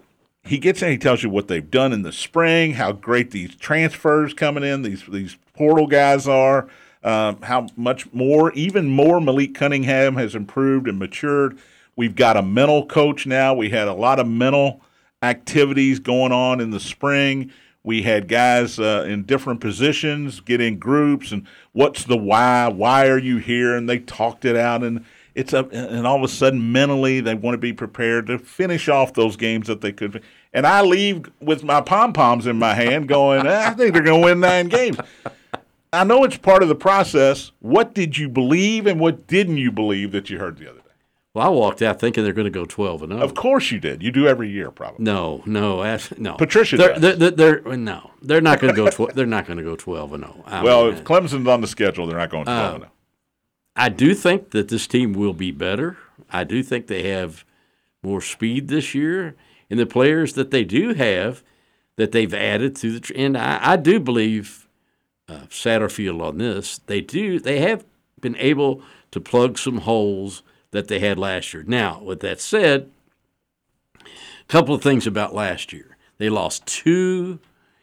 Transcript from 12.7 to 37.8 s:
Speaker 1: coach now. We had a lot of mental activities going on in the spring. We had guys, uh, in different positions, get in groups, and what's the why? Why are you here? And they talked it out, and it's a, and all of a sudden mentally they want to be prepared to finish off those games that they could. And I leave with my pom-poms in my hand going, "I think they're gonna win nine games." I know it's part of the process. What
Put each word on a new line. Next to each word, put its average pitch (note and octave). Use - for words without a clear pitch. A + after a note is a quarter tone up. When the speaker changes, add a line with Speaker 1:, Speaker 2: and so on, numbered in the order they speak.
Speaker 1:
coach D3
now. C3+
We A2
had G#2
a G2
lot B2
of A#2+
mental C3+
activities C3+
going B2+
on B2+
in A2+
the G2+
spring. C#3
We A2
had G#2
guys, A#2+
uh, G#2+
in G#2
different C3
positions, C#3
get A#2+
in A2+
groups, C#3+
and G2+
what's C3+
the A#2+
why? A#2+
Why B2
are C3
you B2+
here? A#2+
And A#2+
they B2
talked A#2
it A#2+
out, A#2+
and A#2
it's C3
a, C3
and A#2+
all C3+
of C3+
a B2+
sudden B2+
mentally C3
they A2
want A#2
to A2+
be A#2+
prepared A#2
to B2
finish F3
off C3+
those A2
games A2+
that A2
they G2+
could. G2+
And C#3
I G3+
leave F#3+
with D3
my D3
pom-poms D3+
in A#2
my A2+
hand B2+
going, C#3
"I G#3+
think A3
they're E3
gonna D#3+
win F3
nine F3+
games." A#3
I F3
know A#3+
it's C4
part F#3+
of E3+
the D3
process. D3+
What F3+